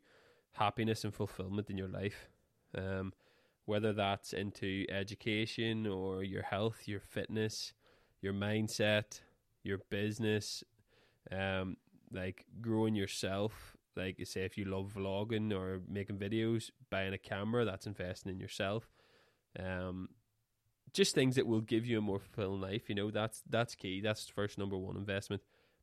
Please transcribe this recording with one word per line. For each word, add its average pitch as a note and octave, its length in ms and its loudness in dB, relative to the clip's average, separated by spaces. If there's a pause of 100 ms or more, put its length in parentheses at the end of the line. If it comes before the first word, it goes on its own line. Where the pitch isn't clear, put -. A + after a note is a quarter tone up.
(520)
happiness A2 520 2
and G#2 100 -4
fulfillment G2+ 560 -4
in G2 80 -2
your F#2+ 100 -2
life. G2 400 -4 (460)
Um, F#2+ 380 -2 (520)
whether G#2+ 280 2
that's G2+ 400 0
into G2 560 -2
education A2 1000 -2
or F#2+ 380 -2
your G2 180 -2
health, G#2+ 460 -2
your G2+ 120 -4
fitness, - 720 -4 (480)
your G2 140 -2
mindset, G#2+ 840 2 (420)
your F#2+ 160 -2
business, G#2+ 840 0 (640)
um, F#2+ 460 0 (340)
like, F#2 340 -6 (160)
growing A2 340 4
yourself. G2+ 840 -2 (180)
Like, F#2 320 -2
say, F#2+ 180 -2
if F#2+ 140 -4
you G2+ 60 -2
love G2 300 -2
vlogging G#2+ 640 0
or F#2+ 320 -2
making G2 300 -2
videos, A2 520 2 (200)
buying F#2+ 240 0
a F#2+ 40 -2
camera, A2 460 0
that's F#2+ 220 -2
investing F#2+ 460 -4
in F#2 80 -6
yourself. G2+ 500 -2 (680)
Um, F#2 500 -4 (840)
just - 220 4
things C3 220 6
that A#2+ 100 6
will A2+ 140 6
give A2+ 260 2
you A#2 120 4
a G#2+ 40 4
more G2+ 160 2
fulfilling G2 420 -2
life, G2 280 -2
you G#2+ 60 -2
know, G2+ 160 2
that's, G#2+ 380 0
that's A#2 260 2
key. F#2+ 260 -4
That's G#2+ 280 0
first G2+ 300 -2
number G2 180 0
one F#2+ 200 -4
investment. G2 460 -2 (400)